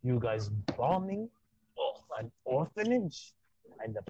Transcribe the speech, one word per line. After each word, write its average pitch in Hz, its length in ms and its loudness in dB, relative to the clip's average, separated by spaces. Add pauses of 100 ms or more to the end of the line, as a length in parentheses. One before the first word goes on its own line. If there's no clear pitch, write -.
You 123 160 4
guys 110 300 0 (280)
bombing 190 520 2 (880)
an 113 120 -6 (140)
orphanage 214 880 0 (500)
and 110 100 -6
the 104 160 -4